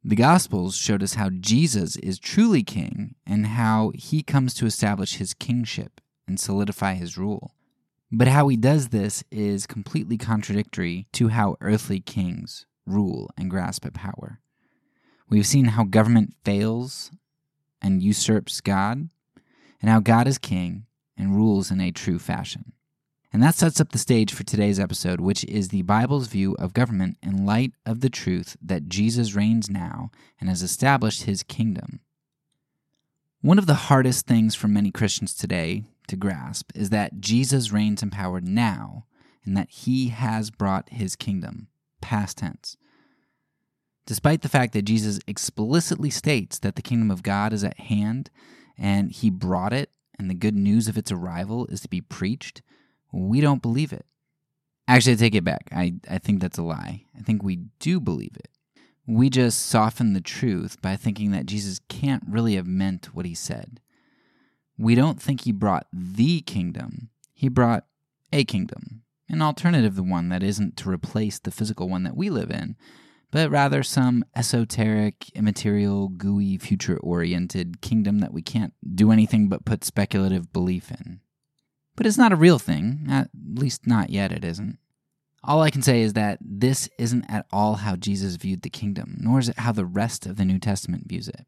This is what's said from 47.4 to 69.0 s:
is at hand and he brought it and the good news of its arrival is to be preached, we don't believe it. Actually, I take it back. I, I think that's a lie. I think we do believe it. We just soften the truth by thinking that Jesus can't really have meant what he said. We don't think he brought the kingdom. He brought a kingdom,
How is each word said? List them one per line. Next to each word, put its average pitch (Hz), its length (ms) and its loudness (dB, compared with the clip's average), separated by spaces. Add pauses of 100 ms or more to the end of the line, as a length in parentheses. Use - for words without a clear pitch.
is 101 100 -2
at - 160 -4
hand 110 520 -2 (480)
and 98 340 0
he - 160 0
brought 92 460 -2
it 143 160 -4 (280)
and 95 120 -6
the 92 40 -2
good 107 220 0
news 104 320 4
of 110 80 -4
its 104 160 -4
arrival 92 540 -6
is - 160 -10
to - 80 -16
be 90 100 -4
preached, - 600 -8 (480)
we 101 300 0
don't 143 220 4
believe 131 280 -2
it. - 140 -12 (840)
Actually, 123 280 8
I - 20 4
take 110 180 4
it 95 80 4
back. - 300 -4
I, 87 220 0 (160)
I 92 80 -4
think 98 240 0
that's 87 160 -6
a 85 40 -4
lie. 82 440 -8 (120)
I 110 40 -18
think 104 200 -2
we 95 180 -4 (180)
do 175 220 0
believe 67 360 -6
it. - 140 -18 (560)
We 120 240 4
just 127 340 2
soften 110 480 2
the 95 80 0
truth - 640 -4
by 95 140 -2
thinking 104 340 -2
that 87 160 -2
Jesus 101 420 -6
can't 139 400 -4
really 110 280 0
have 90 100 -4
meant 92 480 -4
what 87 100 -8
he 85 100 -8
said. - 460 -10 (960)
We 113 180 4
don't 139 280 4
think 135 180 -2
he 117 120 -2
brought 98 380 0
the 104 520 0
kingdom. 90 640 -6 (240)
He 135 160 -2
brought 120 380 2 (440)
a 143 140 2
kingdom, - 600 -6 (220)